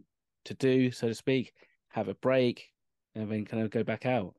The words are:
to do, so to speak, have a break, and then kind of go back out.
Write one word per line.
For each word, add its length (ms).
to 80
do, 380
so 180
to 40
speak, 400
have 180
a 80
break, 540
and 140
then 140
kind 200
of 60
go 140
back 220
out. 340